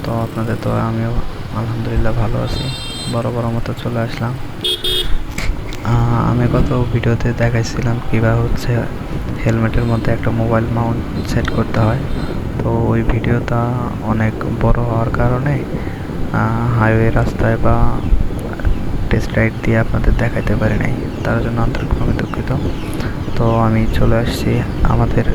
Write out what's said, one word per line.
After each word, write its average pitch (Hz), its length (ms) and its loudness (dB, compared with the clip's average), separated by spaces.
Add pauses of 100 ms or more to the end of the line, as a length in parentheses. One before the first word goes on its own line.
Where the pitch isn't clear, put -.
তো 120 80 -4
আপনাদের 113 520 -4
দোয়ায় 113 180 0
আমিও 113 300 -2 (460)
আলহামদুলিল্লাহ 113 560 0
ভালো 113 300 0
আছি। 120 200 -2 (500)
বরাবর 120 320 -2
মতো 117 280 -2 (100)
চলে 117 160 -4
আসলাম। 117 340 -2 (1500)
আহ, 117 460 2
আমি 120 220 2
গত 123 400 2
ভিডিওতে 117 440 0
দেখাইছিলাম 117 640 0 (120)
কিভাবে 113 300 2
হচ্ছে 120 340 0 (680)
হেলমেটের 113 380 2
মধ্যে 117 280 0
একটা 110 200 0
মোবাইল 113 420 0
মাউন্ট 117 560 -2
সেট - 200 0
করতে 113 300 0
হয়। 113 200 2 (640)
তো 117 240 0
ওই 113 160 2
ভিডিওটা 117 720 0 (300)
অনেক 110 300 0 (280)
বড় 113 220 4
হওয়ার 117 260 0
কারণে, 127 540 0 (680)
আহ, 117 460 0
হাইওয়ে 110 320 4
রাস্তায় 113 520 2
বা 117 340 6 (1120)
টেস্ট 110 280 2
রাইড 113 160 2 (100)
দিয়ে 113 140 2
আপনাদের 113 400 2
দেখাইতে 113 380 0
পারি 110 240 2
নাই, - 140 2 (300)
তার 117 200 0
জন্য 117 180 -2
আন্তরিকভাবে - 520 0
দুঃখিত। - 420 -2 (800)
তো 113 240 2
আমি 110 340 2
চলে 117 220 4
আসছি 117 460 0 (220)
আমাদের 117 400 2 (120)